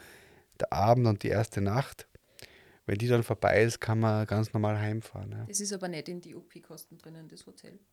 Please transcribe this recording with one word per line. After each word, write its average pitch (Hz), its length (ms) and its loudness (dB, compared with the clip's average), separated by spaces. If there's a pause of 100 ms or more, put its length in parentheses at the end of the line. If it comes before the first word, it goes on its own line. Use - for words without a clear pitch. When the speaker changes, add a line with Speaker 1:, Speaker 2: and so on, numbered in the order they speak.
(600)
Speaker 1:
der - 140 -4
Abend 117 340 4
und 107 160 2
die - 60 -2
erste 104 320 0
Nacht, 101 440 -2 (800)
wenn 104 120 -2
die 117 100 0
dann 120 160 4
vorbei 101 400 4
ist, 117 160 0
kann 113 220 0
man 107 260 2
ganz 110 240 -2
normal 107 260 0
heimfahren, 104 540 -6
ja. 110 160 -10
Speaker 2:
Das 107 140 -6
ist 202 100 -8
aber 190 160 -6
nicht 165 220 -8
in 175 100 -10
die 165 160 -18
O-P-Kosten - 640 -20
drinnen, 160 320 -20
das - 180 -20
Hotel? - 320 -20 (140)